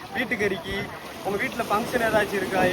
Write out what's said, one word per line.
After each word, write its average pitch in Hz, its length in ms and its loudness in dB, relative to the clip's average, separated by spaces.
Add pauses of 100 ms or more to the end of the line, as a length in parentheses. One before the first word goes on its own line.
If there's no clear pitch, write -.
(140)
வீட்டுக்கறிக்கு, 196 640 -2 (480)
உங்க 196 140 0
வீட்டுல 233 320 -2
ஃபங்க்ஷன் 226 380 2
ஏதாச்சும் 208 320 2
இருக்கா, 185 220 2 (120)